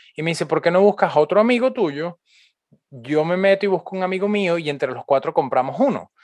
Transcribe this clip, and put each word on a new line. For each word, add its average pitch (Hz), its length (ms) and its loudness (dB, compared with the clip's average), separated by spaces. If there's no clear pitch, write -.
Y 151 80 -8
me 165 80 0
dice, 165 160 -4
"¿Por 156 160 -2
qué 170 80 2
no 180 120 4
buscas 196 340 2
a - 20 4
otro 156 220 4
amigo 240 320 2
tuyo? 170 480 -4
Yo 139 360 -2
me 175 120 -2
meto 196 300 2
y - 20 0
busco 190 280 -4
un 185 80 -4
amigo 185 240 -2
mío 202 280 0
y 160 140 -4
entre 139 220 -4
los 127 120 -12
cuatro 143 300 0
compramos 131 460 0
uno". 202 320 -2